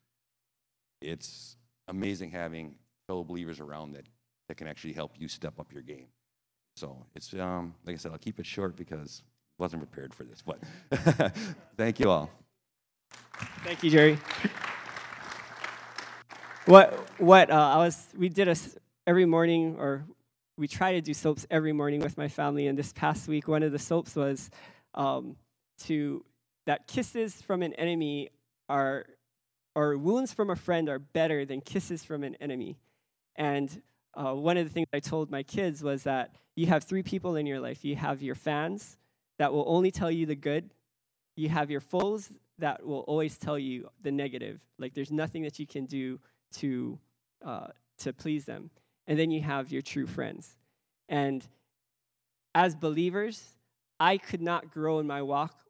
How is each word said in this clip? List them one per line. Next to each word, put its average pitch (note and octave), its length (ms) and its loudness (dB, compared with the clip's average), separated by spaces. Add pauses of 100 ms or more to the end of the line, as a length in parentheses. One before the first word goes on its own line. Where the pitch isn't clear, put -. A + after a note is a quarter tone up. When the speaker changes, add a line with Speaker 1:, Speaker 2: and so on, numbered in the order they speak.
(1040)
Speaker 1:
It's - 540 -14 (320)
amazing F#2 420 -6
having D#2+ 460 -10 (320)
fellow F2+ 160 -6
believers E2 360 -10
around D2+ 320 -14
that, C#2+ 140 -20 (420)
that D#2 60 -12
can D#2+ 140 -14
actually D2+ 260 -12
help D2+ 260 -10
you D2+ 80 -10
step - 320 -12
up - 100 -18
your C#2 120 -18
game. B1+ 240 -18 (720)
So C2+ 280 -14 (100)
it's, - 200 -16
um, F2+ 400 -6 (100)
like F2+ 100 -10
I E2 40 -10
said, D#2+ 140 -12
I'll D#2 60 -12
keep G#2+ 200 -10
it E2+ 80 -10
short F#2+ 280 -6
because D#2 480 -14 (360)
I F2 60 -4
wasn't E2 180 -6
prepared C2+ 320 -16
for C2 100 -18
this, - 160 -20
but - 220 -10 (280)
<laughs> C3+ 440 2 (420)
thank A2+ 240 -2
you A2 100 6
all. D#2 200 2 (1300)
Speaker 2:
Thank E3+ 180 -6
you, E3 80 6
Jerry. D3+ 280 10 (2500)
What, F#3+ 260 12 (260)
what, F#3 320 12
uh, D#3 40 4
I D3+ 240 6
was, E3+ 280 2 (100)
we F#3 120 2
did F#3 200 2
a E3+ 40 6
s-, - 260 -6 (280)
every F3 200 6
morning, E3 520 4
or C#3 260 -4 (520)
we D3+ 120 -4
try F#3 240 0
to F3+ 80 0
do D#3 120 -4
soaps D3+ 380 -2
every D#3 220 2
morning D3 280 0
with D3 160 -4
my D3 120 -4
family, C#3+ 380 -2
and C#3 120 -2
this C#3+ 140 -6
past - 360 -4
week, D3+ 200 -4
one D3+ 140 2
of D#3 100 0
the C#3+ 60 -4
soaps E3 360 -4
was, C#3 340 -4 (460)
um, C3 420 -4 (480)
to, D3 400 -4 (420)
that D3 200 -2
kisses A3+ 560 -6
from F3+ 200 -2
an E3 120 -4
enemy D3+ 560 -4 (380)
are, C#3 380 0 (680)
or D3 240 2
wounds A3 340 0
from G#3 160 -2
a F3+ 80 -2
friend E3 320 0
are C3+ 100 -4
better D3+ 460 0
than C3+ 160 -8
kisses F3 440 -6
from D3 180 -8
an C3+ 140 -8
enemy. C#3 420 -8 (580)
And, C#3+ 460 -2 (320)
uh, C3+ 200 -4
one D#3 220 2
of E3+ 100 0
the D3+ 60 -10
things E3 200 -2
I C#3+ 80 -2
told D#3 300 -4
my C#3 120 -6
kids D#3+ 400 -4
was C#3 220 -4
that C3 300 -4 (220)
you E3 100 0
have D#3+ 180 4
three F#3+ 180 -4
people F3+ 340 -4
in D3 100 -2
your C#3 140 -6
life. B2 240 -10
You C#3+ 120 -4
have C#3+ 260 -4
your C3 120 -6
fans D#3 640 -4 (400)
that C#3+ 140 2
will D3 140 2
only F#3 240 4
tell F3 200 -2
you E3 160 0
the D3+ 80 -2
good. D3 340 -4 (680)
You D3+ 120 -2
have D3+ 220 0
your C#3+ 100 -4
foes G3+ 500 -2 (280)
that D3+ 260 -4
will C#3 160 -6
always D#3 380 -2
tell D3+ 200 -4
you C3 300 -8 (140)
the C#3+ 100 -4
negative. B2 480 -6 (180)
Like, B2+ 140 -10
there's C#3+ 200 -8
nothing D#3 320 -2
that D3 140 -10
you D3+ 80 -10
can C#3 200 -8
do C3 340 -8 (360)
to, B2 420 -4 (440)
uh, B2 260 -10 (300)
to C3 140 -6
please D3+ 320 -6
them. - 260 -14 (360)
And D3+ 120 0
then D#3+ 120 2
you D#3 100 0
have C#3 300 -4
your C3+ 100 -4
true C#3 260 -6
friends. - 520 -10 (500)
And C#3 380 -2 (1080)
as F3 200 4
believers, F3 680 -4 (560)
I F#3 200 2
could F3 240 -8
not E3+ 280 -2
grow D#3 280 -2
in D#3 80 -2
my C#3+ 160 -6
walk C#3+ 320 -2 (160)